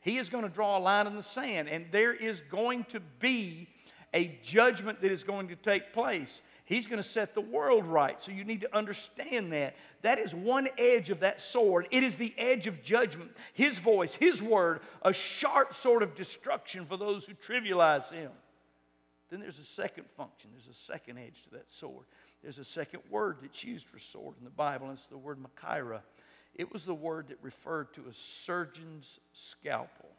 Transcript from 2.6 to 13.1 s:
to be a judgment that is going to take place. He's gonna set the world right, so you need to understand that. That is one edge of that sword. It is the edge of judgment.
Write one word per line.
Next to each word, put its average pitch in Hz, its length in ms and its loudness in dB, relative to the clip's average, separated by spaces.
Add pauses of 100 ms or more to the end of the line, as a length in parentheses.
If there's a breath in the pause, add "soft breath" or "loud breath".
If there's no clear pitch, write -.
to 220 100 -8
be 175 720 -4 (440 loud breath)
a 165 300 0
judgment 214 560 4
that 190 140 2
is 185 100 -6
going 196 240 -6
to 175 80 -12
take 196 380 -2
place. 220 480 -4 (240 soft breath)
He's 226 220 -2
gonna 214 160 -4
set - 300 -4
the 214 80 -2
world 233 440 4
right, 156 360 2
so 196 100 -14
you 196 120 -8
need 214 180 -4
to 202 140 -6
understand 214 760 -4
that. 143 220 -2 (260 loud breath)
That 226 180 4
is 185 160 -4
one 247 320 2 (100)
edge 240 320 4
of 170 120 -2
that 190 200 2
sword. 190 500 4
It 254 120 6
is 247 120 0
the 220 220 -4
edge 240 300 0
of 160 160 -8
judgment. 175 480 0 (220 loud breath)